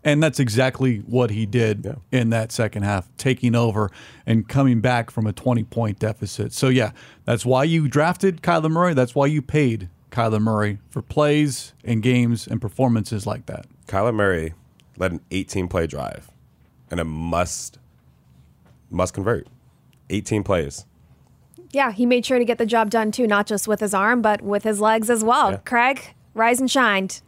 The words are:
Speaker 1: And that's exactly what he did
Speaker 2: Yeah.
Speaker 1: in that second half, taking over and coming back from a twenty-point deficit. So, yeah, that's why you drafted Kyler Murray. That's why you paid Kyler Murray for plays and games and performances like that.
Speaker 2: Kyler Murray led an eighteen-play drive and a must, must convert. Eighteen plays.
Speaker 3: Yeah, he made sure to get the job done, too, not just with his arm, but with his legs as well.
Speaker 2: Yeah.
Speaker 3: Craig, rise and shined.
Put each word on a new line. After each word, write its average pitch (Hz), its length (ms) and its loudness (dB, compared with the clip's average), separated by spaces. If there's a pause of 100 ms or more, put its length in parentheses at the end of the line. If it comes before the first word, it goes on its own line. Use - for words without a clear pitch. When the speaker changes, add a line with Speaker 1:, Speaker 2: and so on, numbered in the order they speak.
Speaker 1:
And 147 200 4
that's 151 180 2
exactly 127 580 2
what 120 320 0
he 107 160 -2
did 107 380 0
Speaker 2:
Yeah. 98 100 -8 (160)
Speaker 1:
in 120 200 2
that 113 220 0
second 107 320 -2
half, 101 240 -2 (100)
taking 127 360 0
over 107 360 2 (360)
and 113 220 0
coming 131 320 4
back 120 300 0
from 110 160 -4
a 104 60 -2
twenty-point 113 680 -2
deficit. 110 540 -6
So, - 180 0
yeah, 123 220 2 (320)
that's - 220 -2
why 127 180 4
you 165 220 2
drafted 160 560 0
Kyler 160 280 2
Murray. 170 240 2
That's 127 200 2
why 139 120 2
you 151 160 0
paid 113 480 0 (200)
Kyler 110 300 0
Murray 107 380 0 (100)
for - 140 -8
plays 147 680 0 (120)
and 113 180 0
games 120 460 2
and 110 120 -4
performances 110 680 -2
like - 200 -8
that. - 200 -12 (200)
Speaker 2:
Kyler 110 280 0
Murray 87 400 0 (420)
led 90 160 -2
an 82 80 -8 (100)
eighteen-play 90 560 -4
drive 73 440 -10 (600)
and 87 80 -4
a 82 60 -2
must, 82 720 -4 (1120)
must 90 240 -2
convert. 98 320 -4 (640)
Eighteen 104 340 -2
plays. 85 440 -4 (880)
Speaker 3:
Yeah, 262 200 0
he 208 140 -2
made 247 200 2
sure 262 120 0
to 240 60 2
get 226 140 -2
the 233 80 0
job 220 240 2
done, 214 220 0
too, 240 160 0
not 208 180 2
just 208 220 -4
with 208 100 0
his 208 160 -4
arm, 220 280 2
but 208 200 0
with 202 220 -4
his 208 160 -2
legs 220 280 2
as 233 140 2
well. 226 300 2
Speaker 2:
Yeah. 202 60 -6
Speaker 3:
Craig, 254 420 0 (340)
rise 233 240 2
and 262 100 0
shined. 208 600 0